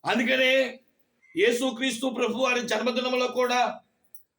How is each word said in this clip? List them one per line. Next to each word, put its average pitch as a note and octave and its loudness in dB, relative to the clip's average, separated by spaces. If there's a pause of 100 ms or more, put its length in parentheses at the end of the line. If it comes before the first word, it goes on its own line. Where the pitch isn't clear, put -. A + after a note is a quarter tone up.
అందుకనే B3+ 2 (580)
యేసుక్రీస్తు A#3+ 0
ప్రభు A3+ -2
వారి B3 0
జన్మదినంలో B3 -2
కూడా B3 0 (600)